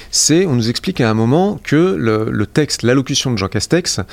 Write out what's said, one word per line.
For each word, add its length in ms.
c'est, 340
on 80
nous 160
explique 320
à 80
un 40
moment 500
que 340
le, 320
le 160
texte, 380
l'allocution 480
de 60
Jean 100
Castex, 540